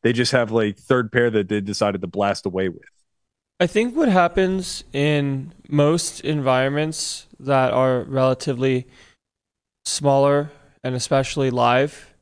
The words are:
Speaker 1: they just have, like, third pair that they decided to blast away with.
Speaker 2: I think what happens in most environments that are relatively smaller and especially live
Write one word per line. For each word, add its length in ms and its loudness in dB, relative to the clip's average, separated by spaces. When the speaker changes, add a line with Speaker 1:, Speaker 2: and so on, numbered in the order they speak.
Speaker 1:
they 100 2
just 200 0
have, 180 0
like, 280 0
third 340 0
pair 180 2
that 180 0
they 120 -2
decided 400 -2
to 60 -8
blast 400 -2
away 220 -2
with. 140 -10
Speaker 2:
I 80 2
think 300 -2
what 120 2
happens 840 0
in 600 -2
most 520 0
environments 1040 -2
that 320 2
are 300 2
relatively 840 0
smaller 680 2
and 100 -4
especially 560 0
live 720 0